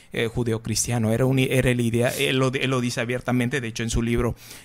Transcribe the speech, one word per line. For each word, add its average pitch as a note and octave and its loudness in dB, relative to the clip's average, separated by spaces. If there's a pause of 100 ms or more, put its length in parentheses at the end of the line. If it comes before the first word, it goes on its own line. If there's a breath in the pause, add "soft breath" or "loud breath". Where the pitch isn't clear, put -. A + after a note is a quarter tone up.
(140 soft breath)
eh, A#2 -2
judeocristiano, A2+ -2
era B2+ 2
un, C3 2
era C3 2
la B2 0
idea, A#2 2
él C#3 0
lo, C3 2
él C3+ -2
lo C3 0
dice B2 -2
abiertamente, B2 -2
de A#2 -8
hecho A2+ -6
en A2+ -4
su A#2+ 0
libro, A#2 0 (300 loud breath)